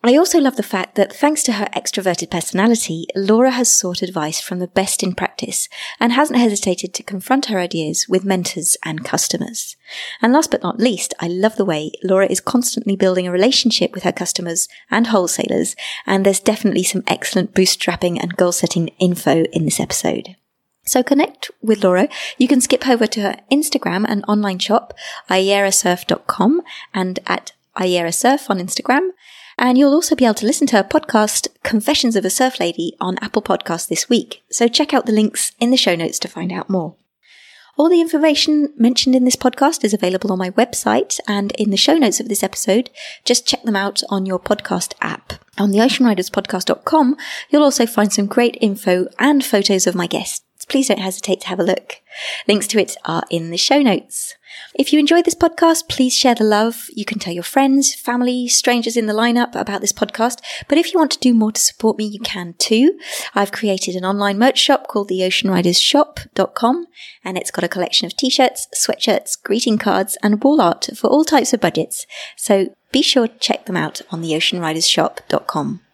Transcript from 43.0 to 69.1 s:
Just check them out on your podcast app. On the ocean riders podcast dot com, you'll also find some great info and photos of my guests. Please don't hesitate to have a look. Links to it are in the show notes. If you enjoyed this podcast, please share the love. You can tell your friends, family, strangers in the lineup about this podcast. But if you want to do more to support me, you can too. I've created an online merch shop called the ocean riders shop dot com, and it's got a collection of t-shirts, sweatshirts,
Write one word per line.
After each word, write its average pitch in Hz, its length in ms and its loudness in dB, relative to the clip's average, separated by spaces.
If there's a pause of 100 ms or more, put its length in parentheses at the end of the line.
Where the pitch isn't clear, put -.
Just 240 220 0
check - 160 -2
them 220 140 0
out 196 340 -2
on 190 160 -2
your 185 120 -2
podcast - 600 -2
app. - 320 -6 (260)
On 202 120 2
the 202 100 2
ocean 254 240 4
riders 190 240 2
podcast - 380 -4
dot - 180 -2
com, 294 320 2 (320)
you'll 294 160 4
also 262 220 2
find 208 260 0
some 202 140 0
great 233 340 0
info 190 460 0 (120)
and 277 240 4
photos 196 440 2
of 180 80 0
my 175 120 -2
guests. - 360 -6 (260)
Please 269 200 0
don't 202 100 2
hesitate 190 440 -4
to - 60 -12
have 185 120 -4
a - 40 2
look. - 380 -4 (460)
Links 208 180 2
to 220 140 0
it - 240 -4
are 165 260 -2
in 165 200 -4
the 170 60 -6
show 269 240 4
notes. - 540 0 (400)
If - 180 0
you 302 60 4
enjoyed 330 260 4
this 330 120 0
podcast, 330 520 2
please 254 260 0
share 247 200 4
the 226 80 0
love. 214 500 0
You 208 120 -10
can 214 160 -6
tell 175 120 -8
your 175 120 -6
friends, 269 500 2
family, 247 540 -2
strangers 240 480 0
in 226 100 0
the 214 60 -2
lineup 233 420 2
about - 260 -4
this 214 120 -2
podcast. 226 480 -2 (260)
But 285 120 2
if 339 140 0
you 370 60 2
want 311 140 2
to - 80 -6
do 247 140 4
more 214 180 4
to - 80 -4
support - 380 0
me, 214 80 -4
you 208 120 -10
can 180 400 -8
too. 269 400 4 (360)
I've 202 180 0
created 190 420 -4
an 180 100 -6
online 202 360 -2
merch 262 180 4
shop 262 300 2
called 208 200 -2
the 185 160 -2
ocean 185 260 0
riders 180 300 2
shop - 380 2 (160)
dot 190 220 0
com, 294 300 0 (380)
and 185 140 -6
it's - 140 -8
got 180 120 -4
a 170 40 -4
collection - 380 -2
of 175 100 -10
t-shirts, 254 580 0
sweatshirts, - 640 -2